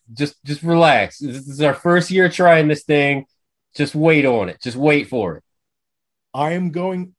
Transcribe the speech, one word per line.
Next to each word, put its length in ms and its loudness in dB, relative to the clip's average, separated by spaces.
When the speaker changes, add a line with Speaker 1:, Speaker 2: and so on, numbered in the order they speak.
Speaker 1:
just, 320 -6
just 180 -8
relax. 560 2
This 300 -12
is 120 -10
our 140 2
first 360 0
year 180 2
trying 400 4
this 160 -2
thing. 420 0
Just 180 -4
wait 320 2
on 220 0
it. 120 -14
Just 160 -10
wait 320 0
for 280 -6
it. 80 -20
Speaker 2:
I 180 -4
am 180 -4
going, 480 -8